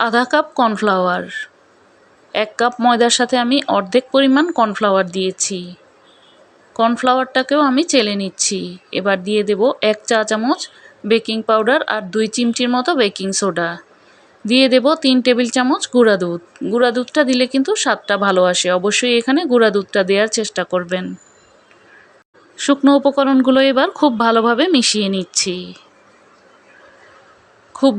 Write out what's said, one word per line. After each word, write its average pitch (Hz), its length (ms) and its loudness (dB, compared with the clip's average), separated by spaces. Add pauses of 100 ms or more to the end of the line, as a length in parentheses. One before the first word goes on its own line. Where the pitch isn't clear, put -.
আধা 233 260 0
কাপ 302 140 0 (120)
কর্নফ্লাওয়ার। 190 680 0 (1080)
এক 214 240 -2
কাপ 240 160 0 (100)
ময়দার 240 340 2
সাথে 247 260 -2
আমি 247 120 0 (200)
অর্ধেক 202 280 0 (100)
পরিমাণ 269 300 4 (140)
কর্নফ্লাওয়ার 202 480 0 (100)
দিয়েছি। 185 440 -6 (1160)
কর্নফ্লাওয়ারটাকেও 254 840 0 (100)
আমি 262 120 2 (100)
চেলে 214 300 2
নিচ্ছি। - 360 -4 (340)
এবার 190 340 0
দিয়ে 208 220 0
দেব 202 140 0 (280)
এক 214 160 -2
চা 233 120 0 (100)
চামচ 226 320 -2 (440)
বেকিং 220 340 -2 (100)
পাউডার 226 320 2 (140)
আর 214 80 -6 (100)
দুই 220 220 0
চিমটির 240 400 -2
মতো 254 200 -2
বেকিং 202 380 -2
সোডা। 175 380 -2 (760)
দিয়ে 254 240 4
দেব 247 180 2 (180)
তিন 262 180 4
টেবিল 240 320 2
চামচ 262 280 0 (120)
গুঁড়া 220 280 4
দুধ। 170 180 -4 (300)
গুঁড়া 240 260 2
দুধটা 254 280 -2
দিলে 254 220 0
কিন্তু 269 240 -2 (120)
স্বাদটা 208 320 -2 (100)
ভালো 190 180 2 (100)
আসে। 180 160 -2 (100)
অবশ্যই 208 400 0
এখানে 269 220 0 (100)
গুঁড়া 226 200 4
দুধটা 196 340 -2
দেওয়ার 202 340 0
চেষ্টা 208 260 -4
করবেন। 180 400 -4 (1500)
শুকনো 277 380 2
উপকরণগুলো 269 640 2 (100)
এবার 269 180 2 (100)
খুব 294 140 2 (120)
ভালোভাবে 226 400 2 (100)
মিশিয়ে 214 340 0
নিচ্ছি। 190 480 -4 (2250)
খুব 269 240 2